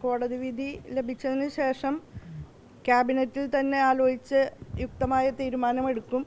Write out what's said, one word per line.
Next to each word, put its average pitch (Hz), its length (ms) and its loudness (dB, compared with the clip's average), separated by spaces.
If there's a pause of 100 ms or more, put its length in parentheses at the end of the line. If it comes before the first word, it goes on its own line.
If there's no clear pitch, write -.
കോടതി 247 400 0
വിധി 262 260 -4 (260)
ലഭിച്ചതിന് 262 520 -2 (120)
ശേഷം 262 340 0 (920)
ക്യാബിനറ്റിൽ 254 580 2 (120)
തന്നെ 277 220 2 (120)
ആലോചിച്ച് 262 500 2 (420)
യുക്തമായ 262 440 0 (140)
തീരുമാനമെടുക്കും. 254 880 0